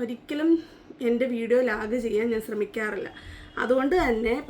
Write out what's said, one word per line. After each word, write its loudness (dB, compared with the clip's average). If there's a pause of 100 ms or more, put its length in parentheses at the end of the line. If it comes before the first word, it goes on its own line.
ഒരിക്കലും -2 (580)
എൻ്റെ 2
വീഡിയോ 2 (120)
ലാഗ് -2
ചെയ്യാൻ 0
ഞാൻ -2
ശ്രമിക്കാറില്ല. -4 (540)
അതുകൊണ്ട് 4
തന്നെ 2 (160)